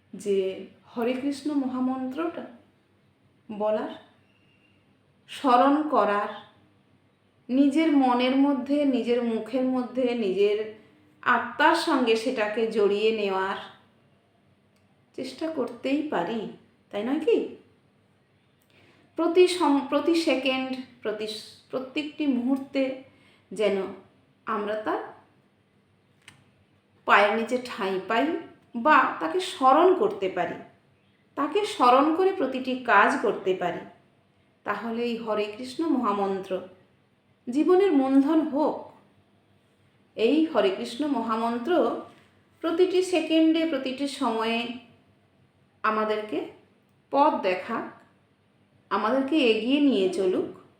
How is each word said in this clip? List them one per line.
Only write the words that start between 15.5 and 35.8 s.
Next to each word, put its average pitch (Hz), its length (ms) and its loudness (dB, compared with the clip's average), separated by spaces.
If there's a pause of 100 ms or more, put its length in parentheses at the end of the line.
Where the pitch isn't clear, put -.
পারি, 214 400 -4 (420)
তাই 208 140 -6
নয় 269 160 -2
কি? - 360 0 (1600)
প্রতি 339 320 4
সম-, 285 420 2
প্রতি 294 260 2
সেকেন্ড, 262 600 -2 (260)
প্রতি 214 260 -6
স-, - 420 -14
প্রত্যেকটি 294 580 -6
মুহূর্তে 262 760 -2 (480)
যেন 196 300 0 (640)
আমরা 214 300 -4
তার 339 380 -6 (1900)
পায়ের 208 320 4
নিচে 226 280 -2
ঠাঁই 190 420 -6
পাই 285 300 0 (380)
বা 262 440 4
তাকে 330 200 -4
স্মরণ 320 540 4
করতে - 360 -2
পারি, - 260 -4 (800)
তাকে 302 300 -2
স্মরণ 285 500 4
করে 381 160 2
প্রতিটি 254 440 -4
কাজ 233 460 4
করতে 185 320 -2
পারি। 180 260 -4 (840)
তাহলে 226 400 -4
এই 233 140 -4
হরে 208 400 -4
কৃষ্ণ 254 280 -8